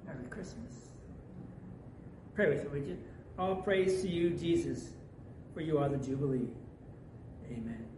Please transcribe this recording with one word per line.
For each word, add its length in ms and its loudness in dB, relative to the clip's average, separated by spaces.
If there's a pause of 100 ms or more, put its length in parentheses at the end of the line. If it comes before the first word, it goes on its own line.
Merry 240 -6
Christmas. 420 -8 (1600)
Pray 140 8
with 160 4
me, 60 -4
would 180 -2
you? 100 -4 (400)
All 160 4
praise 480 6
to 60 2
you, 220 4
Jesus, 640 2 (600)
for 60 -6
you 180 6
are 100 6
the 80 4
Jubilee. 520 2 (960)
Amen. 400 -4 (120)